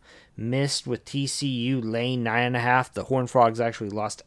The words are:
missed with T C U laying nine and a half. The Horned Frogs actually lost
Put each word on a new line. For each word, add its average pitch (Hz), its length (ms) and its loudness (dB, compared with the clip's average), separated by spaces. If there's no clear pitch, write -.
missed 131 500 -2
with 120 160 -4
T 139 240 -4
C 143 200 -4
U 127 340 0
laying 120 420 -2
nine 113 220 2
and 123 100 0
a 120 60 0
half. 123 320 2
The 98 100 -4
Horned 127 260 0
Frogs 117 300 4
actually 117 300 -2
lost 104 380 -6